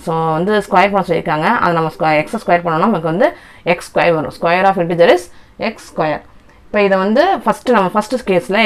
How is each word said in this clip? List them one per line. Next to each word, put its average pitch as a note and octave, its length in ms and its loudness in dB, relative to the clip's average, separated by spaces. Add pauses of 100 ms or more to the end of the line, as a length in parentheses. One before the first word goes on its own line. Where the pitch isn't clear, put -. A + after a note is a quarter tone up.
So, E3+ 80 -4 (240)
வந்து F#3 160 -2 (140)
ஸ்கொயர் G3 260 2
பண்ண G3 160 0
சொல்லியிருக்காங்க, E3 400 -2 (140)
அதை F3 160 2
நம்ம D#3+ 180 -2
ஸ்கொயர், D#3 280 0
எக்ஸை G#3+ 200 -8
ஸ்கொயர் F3 220 0
பண்ணோம்னா E3 240 0
நமக்கு E3+ 220 -2
வந்து A3+ 160 2 (460)
எக்ஸ் - 160 -8
ஸ்கொயர் E3+ 280 2
வரும். - 200 -8
Square F3+ 340 2
of F#3+ 120 -4
integer E3+ 320 2
is F4+ 80 -6 (460)
x - 220 -18
ஸ்கொயர். D#3 300 -4 (460)
இப்போ G#3 180 0
இதை F#3+ 160 4
வந்து A3 200 2 (220)
first A#3 320 0
நம்ம F#3+ 180 2
first A3 240 -2 (100)
கேஸில் F#3+ 380 0